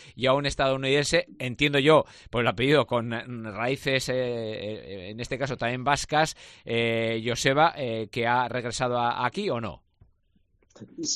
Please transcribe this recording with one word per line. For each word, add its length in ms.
y 100
a 80
un 140
estadounidense, 800
entiendo 400
yo, 260
por 100
el 60
apellido, 400
con, 220
mm, 360
raíces, 540
eh, 60
eh, 960
en 100
este 160
caso 200
también 280
vascas, 500
eh, 600
Joseba, 520
eh, 340
que 160
ha 220
regresado 480
a, 280
aquí, 240
¿o 120
no? 220